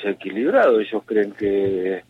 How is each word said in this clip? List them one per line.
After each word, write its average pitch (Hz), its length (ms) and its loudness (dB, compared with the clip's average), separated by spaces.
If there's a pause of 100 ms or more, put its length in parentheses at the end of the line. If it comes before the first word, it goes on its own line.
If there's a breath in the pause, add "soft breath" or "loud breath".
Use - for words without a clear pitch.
equilibrado. 113 760 2
Ellos 104 260 -4
creen 104 260 0
que 98 800 -2